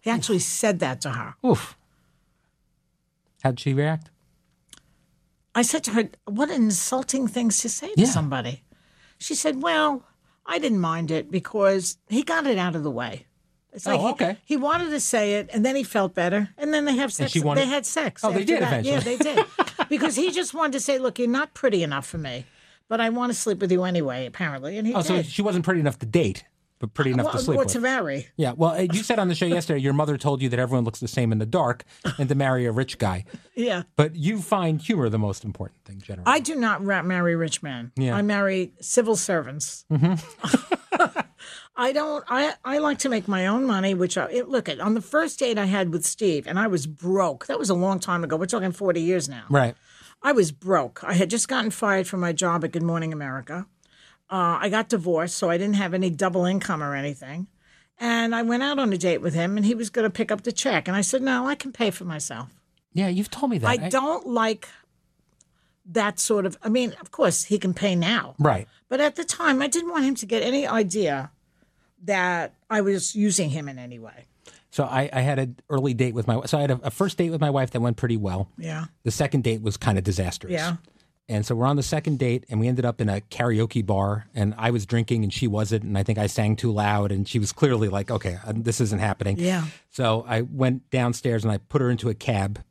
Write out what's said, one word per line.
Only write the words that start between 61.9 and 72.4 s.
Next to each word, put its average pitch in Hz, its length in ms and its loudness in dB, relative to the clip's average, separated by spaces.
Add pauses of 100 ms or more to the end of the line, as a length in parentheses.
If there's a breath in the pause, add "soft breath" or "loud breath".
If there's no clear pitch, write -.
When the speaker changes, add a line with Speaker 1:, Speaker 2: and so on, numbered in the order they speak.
Speaker 1:
for 180 160 -10
myself." 147 420 -8 (460)
Speaker 2:
Yeah, 190 140 2
you've 185 220 -2
told 277 200 -2
me 208 80 0
that. 113 100 2
Speaker 1:
I 247 160 0
Speaker 2:
I 175 60 -4
Speaker 1:
don't 285 360 0
like 220 400 0 (1160)
that 202 340 0
sort 202 280 2
of, 175 160 -4
I 226 60 -4
mean, 233 320 0
of - 100 -20
course, 214 340 2
he 202 140 2
can 185 160 0
pay 190 200 0
now. 175 440 0
Speaker 2:
Right. 127 280 4 (220 soft breath)
Speaker 1:
But 262 120 0
at 294 160 2
the 339 80 -6
time, 302 380 0
I 294 60 0
didn't 339 220 -2
want 311 140 0
him 269 120 2
to 214 100 -10
get 220 160 0
any 269 240 0
idea 180 640 0 (720)
that 180 500 0 (140)